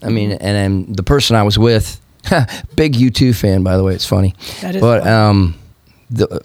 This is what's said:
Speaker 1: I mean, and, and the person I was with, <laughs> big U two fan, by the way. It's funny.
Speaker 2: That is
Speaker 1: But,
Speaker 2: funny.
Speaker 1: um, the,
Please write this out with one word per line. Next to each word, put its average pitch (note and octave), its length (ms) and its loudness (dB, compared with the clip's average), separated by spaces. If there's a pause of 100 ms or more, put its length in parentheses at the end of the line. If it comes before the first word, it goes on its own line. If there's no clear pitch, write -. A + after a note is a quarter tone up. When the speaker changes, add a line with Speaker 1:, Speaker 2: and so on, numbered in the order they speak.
Speaker 1:
I A2+ 80 -6
mean, G#2 220 -2
and, G2+ 240 -4
and G2 400 -2
the F#2+ 60 -4
person B2+ 320 2
I G#2+ 100 4
was G#2+ 140 0
with, A2+ 400 2 (400)
<laughs> - 380 -4
big D#3 200 2
U B2 140 4
two B2+ 220 2
fan, G2 300 0
by F#2 160 0
the F#2+ 60 0
way. F#2+ 100 0
It's - 120 -8
funny. G2 280 0 (260)
Speaker 2:
That F#3 160 -8
is F#3+ 60 -4
Speaker 1:
But, A#2 220 2
Speaker 2:
funny. G#2 60 0
Speaker 1:
um, G2+ 440 2 (560)
the, G2+ 340 -4